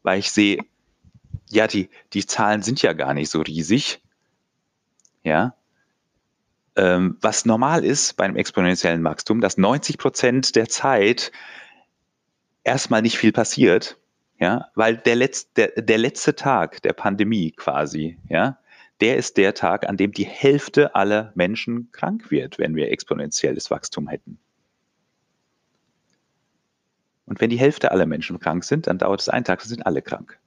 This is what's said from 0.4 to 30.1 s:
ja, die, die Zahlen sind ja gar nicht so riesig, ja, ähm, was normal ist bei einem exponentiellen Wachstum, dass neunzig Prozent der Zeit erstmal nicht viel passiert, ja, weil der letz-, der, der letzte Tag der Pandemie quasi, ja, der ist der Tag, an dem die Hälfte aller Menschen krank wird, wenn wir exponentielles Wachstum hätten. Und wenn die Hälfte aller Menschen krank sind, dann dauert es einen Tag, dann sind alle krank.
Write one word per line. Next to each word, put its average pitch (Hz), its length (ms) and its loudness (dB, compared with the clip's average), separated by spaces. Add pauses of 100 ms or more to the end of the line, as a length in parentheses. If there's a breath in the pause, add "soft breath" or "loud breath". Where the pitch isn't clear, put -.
ja, 110 180 2
die, 98 220 -2 (240 soft breath)
die 101 120 -4
Zahlen 107 380 -2
sind 127 180 -2
ja 85 120 2
gar 71 200 -4
nicht 71 160 -4
so 78 120 -2
riesig, 80 600 -2 (1200)
ja, 82 320 0 (1200)
ähm, 90 460 2
was 107 240 -2
normal 127 400 2
ist - 320 0
bei 92 60 0
einem 98 120 -2
exponentiellen 90 680 0
Wachstum, 107 380 -2
dass 98 160 0
neunzig 123 420 0
Prozent 127 560 0
der 113 140 2
Zeit 120 600 2 (1300 loud breath)
erstmal 120 400 0
nicht 113 140 2
viel 110 140 6
passiert, 107 680 2 (400)
ja, 101 360 -2
weil 113 220 2
der 117 180 0
letz-, - 400 -2
der, 110 140 4
der 110 280 0
letzte 139 380 0
Tag 90 460 -2
der - 120 0
Pandemie 101 580 0
quasi, 76 760 -4
ja, 104 320 0 (400 soft breath)
der 123 180 4
ist - 200 -2
der 98 160 4
Tag, 95 340 -2
an 98 100 -4
dem 101 140 0
die 101 140 -4
Hälfte - 680 2
aller 104 400 0
Menschen 113 560 -4
krank 208 400 -6
wird, 135 260 -4
wenn 78 180 -2
wir 76 160 -2
exponentielles - 760 -4
Wachstum - 380 -6
hätten. - 320 -14 (2750)
Und - 160 -10
wenn 117 80 2
die 120 100 0
Hälfte 143 320 4
aller 90 140 4
Menschen 80 340 -6
krank 85 240 -2
sind, - 240 -2
dann 90 100 0
dauert 98 240 0
es - 80 -4
einen 120 160 -2
Tag, 92 140 -2
dann - 80 -18
sind 117 180 -10
alle 73 160 0
krank. - 440 -12